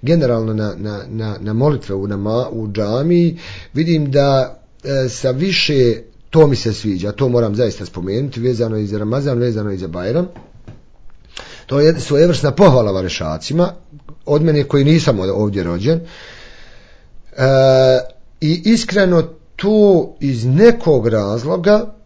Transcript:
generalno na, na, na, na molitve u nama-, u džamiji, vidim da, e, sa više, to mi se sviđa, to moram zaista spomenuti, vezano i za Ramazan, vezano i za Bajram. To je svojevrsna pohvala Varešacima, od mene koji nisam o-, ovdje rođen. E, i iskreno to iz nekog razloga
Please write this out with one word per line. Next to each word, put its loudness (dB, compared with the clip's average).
generalno 0
na, -4
na, -10
na, -8
na -6
molitve -2
u -6
nama-, -4
u -6
džamiji, 0
vidim 0
da, 0
e, -2
sa -4
više, 0
to 6
mi 2
se -4
sviđa, -4
to -2
moram 0
zaista -2
spomenuti, -6
vezano -2
i -4
za -6
Ramazan, -2
vezano -2
i -8
za -8
Bajram. -4
To -2
je 4
svojevrsna 2
pohvala 4
Varešacima, -4
od 0
mene 2
koji 2
nisam 2
o-, -2
ovdje -2
rođen. -2
E, -16
i 0
iskreno 2
to 2
iz -2
nekog 4
razloga 0